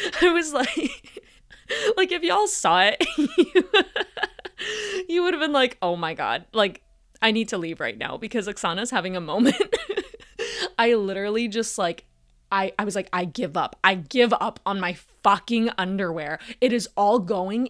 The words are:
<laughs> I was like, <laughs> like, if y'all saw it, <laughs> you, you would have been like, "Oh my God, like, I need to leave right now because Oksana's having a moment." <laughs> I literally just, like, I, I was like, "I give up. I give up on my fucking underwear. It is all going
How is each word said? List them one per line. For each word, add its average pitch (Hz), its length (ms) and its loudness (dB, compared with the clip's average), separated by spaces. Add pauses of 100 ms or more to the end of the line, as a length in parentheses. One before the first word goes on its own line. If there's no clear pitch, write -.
(200)
<laughs> 339 60 8
I 359 40 6
was 330 220 0
like, - 720 -4 (460)
<laughs> - 280 0
like, 370 160 2
if 349 100 -2
y'all 370 240 2
saw 180 360 4
it, 214 280 2
<laughs> - 80 -2 (200)
you, 370 300 4 (1400)
you 349 140 2
would 349 120 0
have 302 60 -4
been 302 120 0
like, 262 300 2
"Oh 175 140 0
my 165 180 -6
God, 147 380 -2
like, 202 300 0 (400)
I 220 80 4
need 220 200 0
to 190 80 -4
leave 165 220 -8
right 117 160 -6
now 123 200 -8
because 214 320 -6
Oksana's 202 420 -4
having 185 260 -2
a 180 40 -4
moment." 214 560 2 (440)
<laughs> - 580 -8
I 233 160 4
literally 208 540 -2
just, 214 300 -4
like, 175 260 -4 (460)
I, 196 280 0
I 202 60 -2
was 208 100 -4
like, 190 180 -4
"I 180 120 0
give 170 320 -6
up. 147 260 -2
I 190 120 6
give 202 380 2
up - 340 -2
on 196 140 -2
my 180 160 -4 (260)
fucking 226 560 2
underwear. 170 600 -2 (220)
It 254 120 4
is 240 240 -2
all 208 220 4
going 202 520 -2